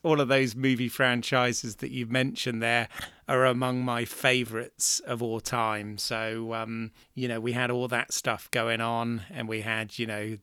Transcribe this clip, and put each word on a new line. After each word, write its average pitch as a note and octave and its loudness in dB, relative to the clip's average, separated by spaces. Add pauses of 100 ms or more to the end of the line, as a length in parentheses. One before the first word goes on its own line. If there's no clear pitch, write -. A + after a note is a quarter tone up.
all D#3 4
of C3+ 4
those C3 4
movie B2+ 2
franchises B2 2
that C3 -8
you've B2 -6
mentioned C3 0
there A#2 2 (380)
are C3 4
among B2+ 2
my A#2+ 0
favourites A#2+ 0
of A#2+ -4
all A2+ -2
time. G#2+ -2
So, A2+ -4
um, A2+ -6 (240)
you B2+ -2
know, A#2 -2
we A#2 0
had B2 0
all B2 0
that A#2+ -2
stuff - -4
going A2+ 2
on, A#2 0 (100)
and A#2 -8
we A2 -4
had, A2 -4
you A#2 -2
know, G#2+ -4